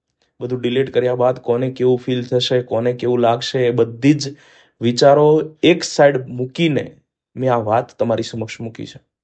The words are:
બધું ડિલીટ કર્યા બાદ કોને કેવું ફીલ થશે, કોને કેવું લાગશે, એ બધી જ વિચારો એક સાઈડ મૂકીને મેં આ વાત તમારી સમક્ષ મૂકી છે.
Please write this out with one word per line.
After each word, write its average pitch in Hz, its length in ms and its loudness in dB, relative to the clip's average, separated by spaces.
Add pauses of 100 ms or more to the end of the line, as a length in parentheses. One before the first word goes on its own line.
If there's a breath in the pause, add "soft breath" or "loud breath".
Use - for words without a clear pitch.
(400)
બધું 123 220 -6
ડિલીટ 127 320 -2
કર્યા 123 220 0
બાદ 123 240 0
કોને 127 320 -2
કેવું 127 260 0
ફીલ 123 260 -4
થશે, 123 380 0
કોને 123 320 -2
કેવું 120 260 -2
લાગશે, 120 480 0
એ 120 40 2
બધી 117 420 2
જ 139 100 -2 (580 loud breath)
વિચારો 143 460 4 (360)
એક 165 200 4
સાઈડ 143 440 2
મૂકીને 127 580 -2 (500)
મેં 127 180 -2
આ 120 40 2
વાત 113 300 0 (120)
તમારી 113 240 0
સમક્ષ 110 380 -10
મૂકી 113 240 -12
છે. - 140 -20 (240)